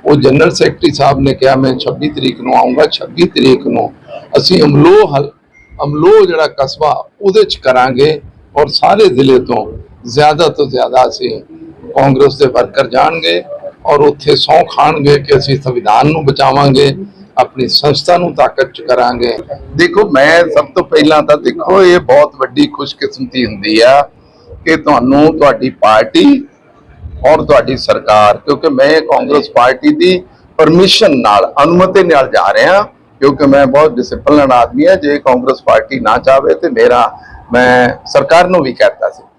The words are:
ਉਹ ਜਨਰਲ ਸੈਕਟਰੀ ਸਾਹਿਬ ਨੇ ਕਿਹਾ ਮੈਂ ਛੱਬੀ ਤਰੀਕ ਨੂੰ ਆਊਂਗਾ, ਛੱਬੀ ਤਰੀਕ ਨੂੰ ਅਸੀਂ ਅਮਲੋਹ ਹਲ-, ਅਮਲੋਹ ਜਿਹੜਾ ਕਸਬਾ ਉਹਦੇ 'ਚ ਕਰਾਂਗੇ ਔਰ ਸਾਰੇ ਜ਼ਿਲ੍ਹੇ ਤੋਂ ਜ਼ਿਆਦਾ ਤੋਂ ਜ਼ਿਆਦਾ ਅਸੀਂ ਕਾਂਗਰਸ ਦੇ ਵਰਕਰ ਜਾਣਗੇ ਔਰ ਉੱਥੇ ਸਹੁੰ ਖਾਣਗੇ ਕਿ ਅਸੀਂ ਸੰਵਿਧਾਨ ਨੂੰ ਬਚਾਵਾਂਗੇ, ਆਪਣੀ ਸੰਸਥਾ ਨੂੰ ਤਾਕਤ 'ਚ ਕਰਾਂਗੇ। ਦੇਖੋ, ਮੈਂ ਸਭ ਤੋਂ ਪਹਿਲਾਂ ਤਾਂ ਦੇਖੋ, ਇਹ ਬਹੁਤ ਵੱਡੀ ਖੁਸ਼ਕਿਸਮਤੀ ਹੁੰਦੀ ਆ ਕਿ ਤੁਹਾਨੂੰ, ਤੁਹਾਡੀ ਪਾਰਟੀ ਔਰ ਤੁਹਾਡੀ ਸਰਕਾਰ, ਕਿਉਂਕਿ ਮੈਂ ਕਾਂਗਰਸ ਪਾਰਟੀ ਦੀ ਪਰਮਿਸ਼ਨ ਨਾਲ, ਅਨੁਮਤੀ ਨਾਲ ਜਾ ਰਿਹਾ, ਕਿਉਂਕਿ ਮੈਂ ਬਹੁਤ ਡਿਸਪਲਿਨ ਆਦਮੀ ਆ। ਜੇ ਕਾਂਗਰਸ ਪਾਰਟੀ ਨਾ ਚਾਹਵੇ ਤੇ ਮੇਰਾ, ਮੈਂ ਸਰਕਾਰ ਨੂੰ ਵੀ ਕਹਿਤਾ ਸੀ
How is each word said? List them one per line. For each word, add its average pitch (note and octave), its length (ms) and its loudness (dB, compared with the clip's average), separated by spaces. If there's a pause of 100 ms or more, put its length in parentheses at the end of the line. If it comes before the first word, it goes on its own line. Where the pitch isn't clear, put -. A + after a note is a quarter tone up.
ਉਹ D3+ 100 2
ਜਨਰਲ C#3 360 2
ਸੈਕਟਰੀ - 420 -4
ਸਾਹਿਬ C3+ 260 0
ਨੇ C3+ 140 0
ਕਿਹਾ C3+ 220 0
ਮੈਂ C3 220 -2
ਛੱਬੀ D3 320 -6
ਤਰੀਕ B2+ 320 -8
ਨੂੰ B2 140 -4
ਆਊਂਗਾ, B2+ 300 0
ਛੱਬੀ - 380 -6
ਤਰੀਕ C3 440 0
ਨੂੰ A#2 260 -4 (440)
ਅਸੀਂ D#3+ 260 0
ਅਮਲੋਹ D3+ 540 4
ਹਲ-, G#2+ 140 -4 (520)
ਅਮਲੋਹ F3 420 2
ਜਿਹੜਾ D#3+ 220 -2
ਕਸਬਾ C#3 640 -4 (120)
ਉਹਦੇ G3+ 220 0
'ਚ - 120 -4
ਕਰਾਂਗੇ B2+ 680 0 (360)
ਔਰ D3 100 0
ਸਾਰੇ G3 380 0
ਜ਼ਿਲ੍ਹੇ C3 340 2
ਤੋਂ A#2 380 -6 (300)
ਜ਼ਿਆਦਾ D3+ 400 0
ਤੋਂ C#3+ 220 -4
ਜ਼ਿਆਦਾ B2+ 380 0
ਅਸੀਂ A2+ 340 -8 (540)
ਕਾਂਗਰਸ C#3 420 2
ਦੇ C#3 100 2
ਵਰਕਰ B2 400 -2
ਜਾਣਗੇ D#3+ 560 -2 (420)
ਔਰ D3 140 0
ਉੱਥੇ C#3+ 360 0
ਸਹੁੰ E3 300 0
ਖਾਣਗੇ C#3+ 540 0
ਕਿ - 180 0
ਅਸੀਂ C3+ 240 -4
ਸੰਵਿਧਾਨ A#2+ 460 0
ਨੂੰ D#3 180 -2
ਬਚਾਵਾਂਗੇ, C#3 680 0 (420)
ਆਪਣੀ B2+ 300 -4
ਸੰਸਥਾ D3+ 500 -2
ਨੂੰ E3+ 180 -4
ਤਾਕਤ C3 360 -2
'ਚ - 100 -20
ਕਰਾਂਗੇ। A#2+ 560 -2 (380)
ਦੇਖੋ, F3 340 0
ਮੈਂ D#3 400 2
ਸਭ D3 160 -2
ਤੋਂ - 180 -4
ਪਹਿਲਾਂ D3+ 400 2
ਤਾਂ D3 140 2
ਦੇਖੋ, F#3 460 0
ਇਹ F3+ 160 4
ਬਹੁਤ C#3+ 360 2
ਵੱਡੀ C3 320 -2
ਖੁਸ਼ਕਿਸਮਤੀ C3+ 800 -8
ਹੁੰਦੀ G#2+ 340 -4
ਆ C3+ 220 4 (640)
ਕਿ D#3+ 100 0
ਤੁਹਾਨੂੰ, D3 640 0
ਤੁਹਾਡੀ A#2+ 300 0
ਪਾਰਟੀ A2+ 800 0 (800)
ਔਰ D#3 180 2
ਤੁਹਾਡੀ B2+ 320 0
ਸਰਕਾਰ, G#2+ 600 0
ਕਿਉਂਕਿ C#3+ 320 -4
ਮੈਂ C#3+ 320 2
ਕਾਂਗਰਸ C#3 480 -2
ਪਾਰਟੀ C3 460 0
ਦੀ F3+ 280 0 (340)
ਪਰਮਿਸ਼ਨ E3+ 600 2
ਨਾਲ, G#2 360 0 (100)
ਅਨੁਮਤੀ F#3 400 2
ਨਾਲ D3+ 240 2
ਜਾ G2 260 0
ਰਿਹਾ, E3 280 2 (380)
ਕਿਉਂਕਿ C#3 280 0
ਮੈਂ C#3 180 4
ਬਹੁਤ D3 260 2
ਡਿਸਪਲਿਨ C3+ 600 -2
ਆਦਮੀ B2 340 0
ਆ। F#3 100 4
ਜੇ D3 220 -4
ਕਾਂਗਰਸ C3 460 -2
ਪਾਰਟੀ A2+ 360 -2
ਨਾ A2+ 180 -2
ਚਾਹਵੇ C3+ 360 2
ਤੇ D#3 160 -4
ਮੇਰਾ, A#2+ 480 0 (360)
ਮੈਂ B2+ 360 2 (160)
ਸਰਕਾਰ E3 420 2
ਨੂੰ F3+ 140 0
ਵੀ C3+ 120 -6
ਕਹਿਤਾ G#2 360 -2
ਸੀ - 140 -16 (140)